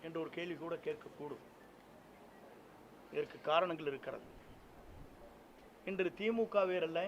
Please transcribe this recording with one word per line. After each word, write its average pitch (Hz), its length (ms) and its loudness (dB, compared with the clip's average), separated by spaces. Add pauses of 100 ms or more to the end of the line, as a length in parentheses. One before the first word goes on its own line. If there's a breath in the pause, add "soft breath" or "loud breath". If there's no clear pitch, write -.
என்ற 165 160 -4
ஒரு 151 140 -2
கேள்வி 170 200 0
கூட 165 200 -2 (100)
கேட்கக்கூடும். 147 580 -4 (1700)
இதற்கு 147 240 -2 (100)
காரணங்கள் 160 420 6
இருக்கிறது. 131 360 -6 (1600)
இன்று 185 200 4 (100)
திமுக 220 520 6
வேறல்ல 165 380 4